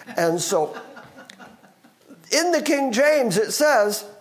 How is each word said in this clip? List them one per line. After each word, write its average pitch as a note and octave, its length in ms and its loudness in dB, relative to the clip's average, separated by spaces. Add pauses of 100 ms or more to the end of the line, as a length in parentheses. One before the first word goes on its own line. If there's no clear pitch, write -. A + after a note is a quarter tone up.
(180)
And E3+ 240 0
so D#3+ 320 -2 (1600)
in E4+ 220 0
the D#4 100 2
King C#4 300 -2
James, B3+ 460 2
it G#3 160 -2
says, A3+ 500 2 (180)